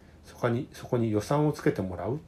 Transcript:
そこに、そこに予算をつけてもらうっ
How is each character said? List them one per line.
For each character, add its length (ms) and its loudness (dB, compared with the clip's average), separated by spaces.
そ 120 -20
こ 120 0
に、 240 0
そ 160 -16
こ 100 2
に 140 2
予 80 4
算 260 2
を 60 2
つ 100 -8
け 80 6
て 100 -2
も 140 -4
ら 140 -4
う 80 -2
っ 100 -8